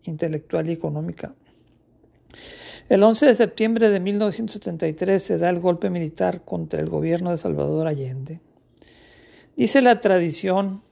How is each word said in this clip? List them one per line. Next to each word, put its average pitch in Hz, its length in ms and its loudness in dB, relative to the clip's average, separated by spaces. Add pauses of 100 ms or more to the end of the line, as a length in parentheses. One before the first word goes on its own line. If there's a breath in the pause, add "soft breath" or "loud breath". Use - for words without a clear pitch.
intelectual 160 640 -6
y 170 40 -4
económica. 165 640 -8 (1500 loud breath)
El 196 160 6
once 226 200 4
de 240 120 8
septiembre 226 540 2
de 196 100 2
mil 202 180 -2
novecientos 214 380 -4
setenta 170 320 -6
y 156 60 -4
tres 180 280 0
se 170 160 -2
da 170 100 2
el 175 120 0
golpe 180 300 0
militar 175 540 -4
contra 160 360 -6
el 156 80 -2
gobierno 165 420 -2
de 170 60 -2
Salvador 156 500 -2
Allende. 135 540 -8 (1160 soft breath)
Dice 254 240 4
la 240 200 6
tradición 190 920 0